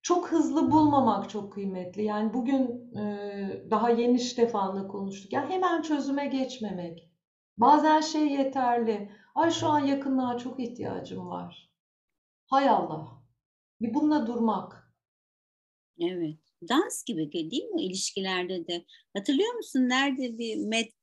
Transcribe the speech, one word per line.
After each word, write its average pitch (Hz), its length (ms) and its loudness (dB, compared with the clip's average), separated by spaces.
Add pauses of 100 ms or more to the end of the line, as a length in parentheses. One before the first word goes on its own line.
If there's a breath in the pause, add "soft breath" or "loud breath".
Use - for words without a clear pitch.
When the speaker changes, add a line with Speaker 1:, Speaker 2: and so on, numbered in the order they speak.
Speaker 1:
çok 349 300 0
hızlı 277 380 4
bulmamak 269 600 4
çok 202 220 -8
kıymetli. 190 500 -6
Yani 214 320 -2
bugün, 247 640 0
e, 202 720 -6
daha 220 200 2
yeni 240 280 4
Stefan'la 196 680 0
konuştuk. 196 440 -10
Ya 285 180 -4
hemen 359 320 0
çözüme 285 440 -2
geçmemek. 208 840 -6 (460)
Bazen 302 440 6
şey 302 280 0
yeterli. 240 840 0 (240 loud breath)
"Ay 330 160 4
şu 330 180 0
an 302 120 4
yakınlığa 269 580 0
çok 254 220 -8
ihtiyacım 185 680 -8
var. 175 420 -10 (760)
Hay 277 220 4
Allah." 160 540 0 (580)
Bir 220 140 -2
bununla 302 320 4
durmak. 226 680 -2 (1040)
Speaker 2:
Evet. 170 400 -4 (300)
Dans 320 360 0
gibi 165 180 -4
ge-, 160 280 -6
değil 262 140 -4
mi 392 180 -4
ilişkilerde 185 840 -4
de? 175 180 -8 (320 soft breath)
Hatırlıyor 302 380 0
musun? 262 340 0
Nerede 254 500 0
bir 226 180 -4
met 220 360 -2 (100)